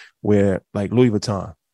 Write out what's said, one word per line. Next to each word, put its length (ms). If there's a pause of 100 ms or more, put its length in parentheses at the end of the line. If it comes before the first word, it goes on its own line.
(220)
where, 400 (120)
like, 200
Louis 160
Vuitton, 460 (180)